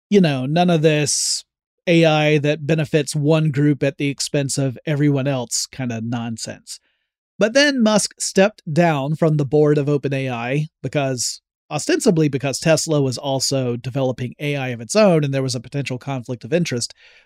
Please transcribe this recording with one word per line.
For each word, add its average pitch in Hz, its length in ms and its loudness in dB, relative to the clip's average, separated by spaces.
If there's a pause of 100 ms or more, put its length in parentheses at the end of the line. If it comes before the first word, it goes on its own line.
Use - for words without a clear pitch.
(120)
You 202 100 8
know, 143 240 2
none 175 240 2
of 165 140 2
this 151 600 0 (400)
A 170 200 4
I 151 320 4
that 147 280 -2
benefits 156 480 -2
one 156 380 2
group 143 320 2
at 139 140 -2
the 143 100 -2
expense 139 500 -4
of 135 280 -2
everyone 143 420 0
else 127 380 -4
kind 127 260 -8
of 113 100 -6
nonsense. 117 800 -8 (580)
But 220 160 0
then 277 300 2
Musk 214 360 2
stepped - 420 0 (100)
down 151 440 0
from 160 200 2
the 147 100 0
board 151 320 4
of 143 120 0
Open 143 240 -2
A 135 160 -4
I 127 380 -4 (140)
because, 135 600 -4 (280)
ostensibly 160 600 0
because 135 280 -4
Tesla 156 440 2
was 127 160 -2
also 131 580 -2
developing 123 640 -4
A 147 160 -4
I 131 140 -6
of 117 100 -8
its 117 160 -10
own 180 300 4
and 139 80 -2
there 135 100 -2
was 127 120 -4
a 127 40 -6
potential 131 380 -6
conflict 127 480 -10
of 117 80 -4
interest, 156 400 -2 (320)